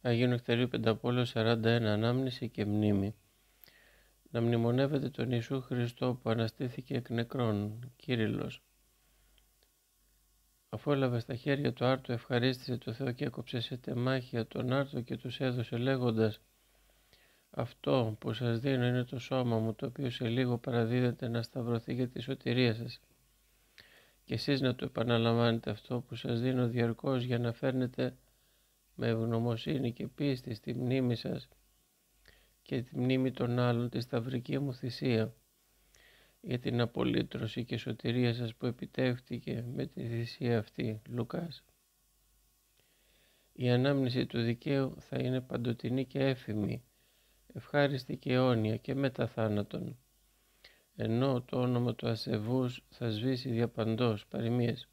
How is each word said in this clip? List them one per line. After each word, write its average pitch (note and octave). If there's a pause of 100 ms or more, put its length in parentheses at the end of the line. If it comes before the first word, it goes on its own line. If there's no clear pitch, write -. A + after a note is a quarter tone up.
Αγίου A#2+
Νεκταρίου A#2+
Πενταπόλεως, A#2+
σαράντα A2+
ένα, A2+
ανάμνηση A#2+
και G#2+
μνήμη. G#2 (1160)
Να A#2
μνημονεύετε B2
τον -
Ιησού A#2+
Χριστό B2
που A2+
αναστήθηκε B2
εκ B2
νεκρών, A2+
Κύριλλος. - (2000)
Αφού C#3+
έλαβε B2+
στα -
χέρια C#3
το A#2+
άρτο, C3
ευχαρίστησε B2+
το A#2+
Θεό B2+
και C3+
έκοψε -
σε B2+
τεμάχια B2
τον -
άρτο C3+
και B2+
τους B2+
έδωσε B2
λέγοντας, A#2 (1120)
«Αυτό A#2+
που B2+
σας A#2
δίνω C3
είναι B2
το B2
σώμα B2
μου, A2
το C#3
οποίο B2+
σε A#2+
λίγο B2
παραδίδεται A#2+
να A#2
σταυρωθεί A#2
για B2
τη B2
σωτηρία B2
σας. A#2 (1200)
Και -
εσείς C3+
να B2+
το -
επαναλαμβάνετε A#2
αυτό A#2+
που -
σας A#2
δίνω B2
διαρκώς, A#2+
για B2
να A#2+
φέρνετε B2+ (840)
με A#2
ευγνωμοσύνη A#2
και -
πίστη B2+
στη -
μνήμη B2
σας - (1120)
και C3
τη C#3
μνήμη C3
των B2
άλλων B2
τη B2+
σταυρική B2+
μου C3+
θυσία, A#2 (1080)
για B2
την A#2+
απολύτρωση A#2+
και A#2
σωτηρία A#2+
σας A#2
που -
επιτεύχθηκε B2 (100)
με C3+
τη C3
θυσία A#2
αυτή». G#2+
Λουκάς. A#2+ (1900)
Η B2
ανάμνηση B2+
του A#2
δικαίου C3+
θα -
είναι B2+
παντοτινή B2+
και C#3
έφημη, A#2+ (680)
ευχάριστη C#3+
και -
αιώνια A#2
και -
μετά C3
θάνατον. A2 (960)
Ενώ B2
το -
όνομα B2
του -
ασεβούς A#2+
θα A#2
σβήσει B2
διαπαντός, A2+
παροιμίες. A#2